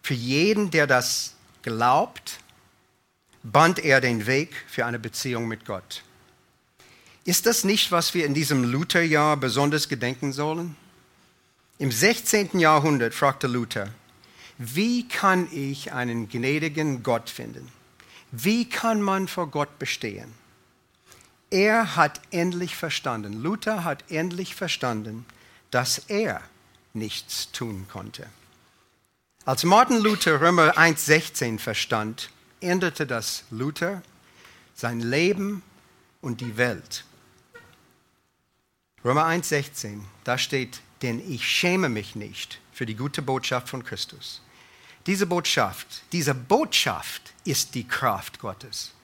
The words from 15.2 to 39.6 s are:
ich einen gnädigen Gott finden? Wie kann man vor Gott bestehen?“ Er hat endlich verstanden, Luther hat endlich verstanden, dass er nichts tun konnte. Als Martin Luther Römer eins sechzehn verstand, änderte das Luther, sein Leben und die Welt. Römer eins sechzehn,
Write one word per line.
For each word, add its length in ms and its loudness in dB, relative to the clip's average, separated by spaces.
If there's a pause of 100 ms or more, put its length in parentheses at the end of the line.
ich 420 -6
einen 360 -4
gnädigen 720 -2
Gott 280 -2
finden? 420 -14 (580)
Wie 380 0
kann 320 0
man 260 0
vor 240 -6
Gott 280 -4
bestehen?“ 560 -8 (1160)
Er 460 4
hat 240 2 (100)
endlich 460 -2
verstanden, 640 -6
Luther 400 -2
hat 280 -6
endlich 440 -4
verstanden, 720 -4 (440)
dass 280 0
er 420 -4 (540)
nichts 560 -8
tun 400 -8
konnte. 380 -14 (1160)
Als 180 0
Martin 340 8
Luther 420 2
Römer 380 6
eins 280 4
sechzehn 520 2
verstand, 720 -4 (300)
änderte 440 0
das 460 -4
Luther, 520 -4 (720)
sein 260 -4
Leben 600 0 (580)
und 200 -6
die 160 -8
Welt. 480 -2 (2000)
Römer 220 4
eins 240 0
sechzehn, 560 -6 (180)